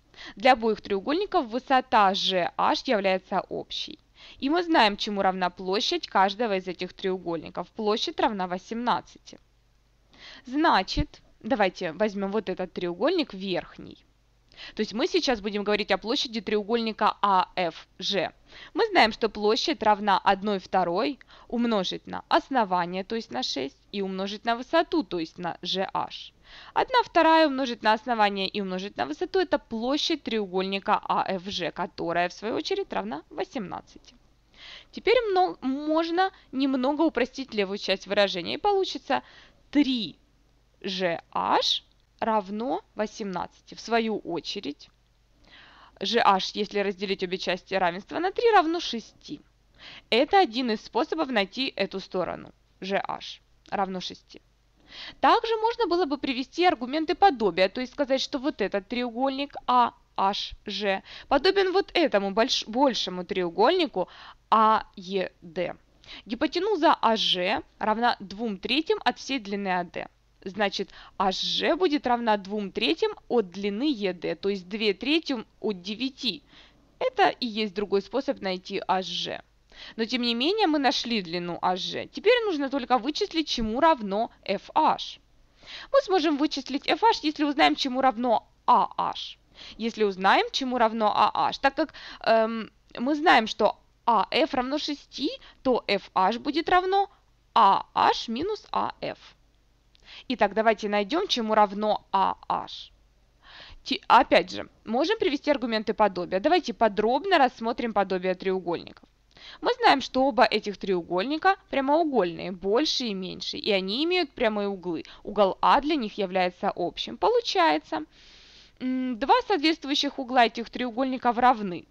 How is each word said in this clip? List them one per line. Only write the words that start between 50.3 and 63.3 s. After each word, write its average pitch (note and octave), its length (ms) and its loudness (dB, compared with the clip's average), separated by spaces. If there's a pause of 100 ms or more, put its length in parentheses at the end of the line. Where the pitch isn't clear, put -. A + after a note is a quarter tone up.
один B3 320 2
из G#3+ 120 -4
способов D#4 460 -2
найти B3 460 -2
эту F#3+ 240 -4
сторону. E3 520 -6 (300)
Ж F#3+ 260 -2
H - 320 -10 (300)
равно F#3+ 300 -4
шести. - 420 -16 (800)
Также A4+ 380 4
можно A4+ 280 0
было F4 200 2
бы C#4+ 120 -4
привести C4+ 480 -2
аргументы D4+ 480 0
подобия, G#3 560 2
то B3+ 120 -6
есть B3 120 -8
сказать, C4+ 280 0
что - 180 -6
вот C4+ 220 -4
этот G3+ 260 -4
треугольник B3+ 680 -4 (120)
А B3 260 4 (220)
H G3+ 380 -2 (120)
G G3 380 -2 (240)
подобен F#4 440 4
вот G4 220 0
этому G3+ 380 2
больш-, A3 360 0
большему G#3 580 0
треугольнику G3 840 2 (420)